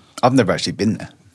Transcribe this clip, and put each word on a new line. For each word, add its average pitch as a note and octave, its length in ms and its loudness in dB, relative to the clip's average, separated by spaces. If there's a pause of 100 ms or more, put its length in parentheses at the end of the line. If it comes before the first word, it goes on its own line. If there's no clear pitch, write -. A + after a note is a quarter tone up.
(220)
I've A#2+ 120 4
never A2 180 2
actually E2+ 220 -4
been G#2 220 0
there. - 140 -12 (260)